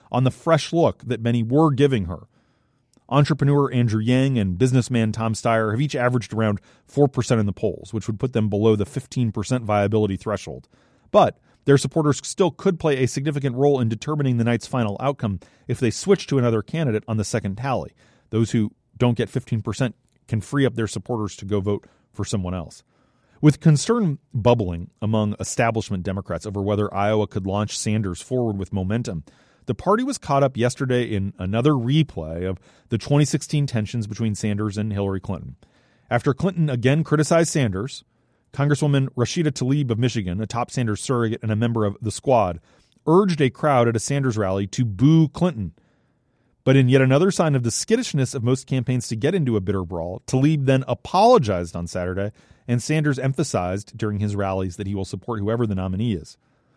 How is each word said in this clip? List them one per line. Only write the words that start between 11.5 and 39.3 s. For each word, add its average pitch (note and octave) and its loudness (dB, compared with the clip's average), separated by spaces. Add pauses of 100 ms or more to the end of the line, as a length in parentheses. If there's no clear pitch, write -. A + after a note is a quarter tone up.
their C#3 8
supporters D3 0
still - 0
could F3+ -2
play D3 0
a B2+ 2
significant C#3 -4
role C#3 4
in A#2 0
determining C3+ -2
the A2+ 2
night's A#2 2
final A2 -2
outcome A#2+ -4 (280)
if B2 -4
they A#2 2
switch - 0
to C#3 2
another A2+ 2
candidate C3 -2
on A2+ -2
the G#2+ 2
second G2+ -4
tally. A#2+ -4 (400)
Those A2 2
who A2 0 (260)
don't A#2+ 2
get A#2+ -2
fifteen A#2+ -4
percent A#2 -4 (320)
can A2 -2
free C#3 0
up A#2 0
their A2+ 0
supporters G#2+ -6
to - -16
go G2+ -2
vote G2+ -4 (280)
for G#2 -6
someone F2+ -4
else. E2 -10 (580)
With D3+ 2
concern E3 0 (140)
bubbling G2+ 0 (120)
among G#2+ 0
establishment A2+ -4
Democrats F#2 -6
over G2+ -6
whether G#2 0
Iowa G#2 0
could F#2+ -6
launch G#2 -4
Sanders G#2+ -4
forward A#2 -2
with F#2+ -8
momentum, F#2+ -4 (400)
the - -4
party G#3+ 0
was C4 -6
caught C#3 0
up C3 0
yesterday B2 0
in G2+ -4
another A2+ 0
replay F#2 -2
of F#2 -6 (300)
the A#2 -2
twenty C#3+ 2
sixteen C#3+ -2
tensions A2 -4
between G#2+ -4
Sanders G#2 -4
and G#2+ -4
Hillary G2 -2
Clinton. D#2+ -8 (520)
After A#2+ 2
Clinton E3+ 0
again C3 2
criticized D#3+ 2
Sanders, A#2 -4 (500)
Congresswoman C#3+ 2
Rashida D3 -2